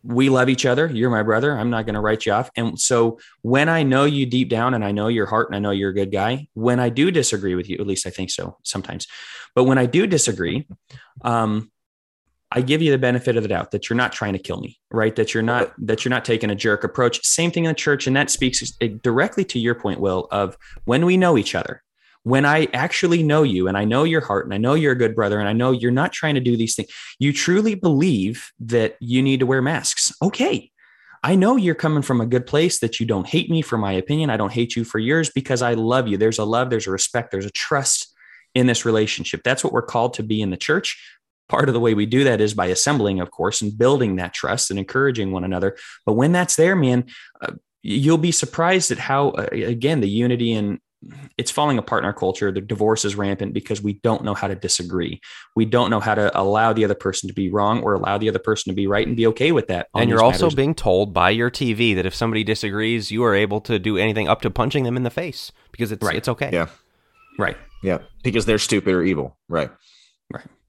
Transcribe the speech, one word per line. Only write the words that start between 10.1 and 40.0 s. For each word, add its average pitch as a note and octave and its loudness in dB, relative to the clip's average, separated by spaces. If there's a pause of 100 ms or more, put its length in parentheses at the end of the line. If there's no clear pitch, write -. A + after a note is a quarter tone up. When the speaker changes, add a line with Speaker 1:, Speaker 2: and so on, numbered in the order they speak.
Speaker 1:
um, A2+ 0 (760)
I B2+ 0
give D3 2
you D#3 4
the C3+ 4
benefit B2 2
of A2+ 0
the G#2 -4
doubt - -4
that - -6
you're A#2 0
not B2 0
trying G#2 -4
to F#2 -4
kill F2+ -8
me, - -14 (100)
right? A2 0
That A2 0
you're A2 0
not, A#2+ 0 (120)
that A2 -2
you're B2 -2
not B2+ 0
taking A2+ -2
a G2+ -2
jerk G#2 0
approach. - 0
Same E3+ 0
thing E3+ 0
in D#3+ 0
the D#3 -2
church. C#3+ -2
And C3 2
that D3 2
speaks - -2 (320)
directly C#3 0
to C3 -6
your A#2 0
point, G2+ -4
Will, F#2 -2
of G2 -2 (280)
when C#3 2
we F#3 4
know F3 4
each - 0
other, - -6 (400)
when C3+ 2
I D3+ 2
actually E3+ 0
know D3+ 4
you F#2 2
and F#2+ 0
I G#2 0
know B2+ 2
your D#3+ 2
heart - -2
and G2+ -8
I G2 -4
know B2+ 2
you're D3+ 2
a B2+ 0
good A2 2
brother G#2 0
and G2+ 0
I - 0
know B2 2
you're A#2+ 0
not C#3 0
trying D3+ -2
to C3 2
do A#2+ 2
these A2+ -2
things, - -6 (300)
you C#3 2
truly G#3 2
believe C#3 0 (120)
that A2+ 0
you B2 0
need C3+ 2
to C3 4
wear C3 2
masks. - -2
Okay. B3 -2 (540)
I F3 2
know G#3+ 4
you're F3 2
coming D3+ 0
from B2 0
a A2 0
good B2 0
place, E3 0
that A#2 -4
you A2+ 0
don't G2 -2
hate - -2
me E3 2
for A#2+ -4
my G2+ 0
opinion. C#3+ 0
I A2 0
don't G#2 -2
hate A#2+ -2
you A#2 -2
for A2 -4
yours D3 0
because C3 -2
I A#2+ 0
love A#2 0
you. G2+ 0
There's A2 2
a G#2+ 0
love, B2 0
there's A2+ -2
a F#2+ -4
respect, A#2 -4
there's G2 -4
a G2+ -8
trust - -2 (420)
in B2+ 6
this A#2+ 2
relationship. - 0
That's - 0
what - 0
we're A#2+ 2
called B2 -2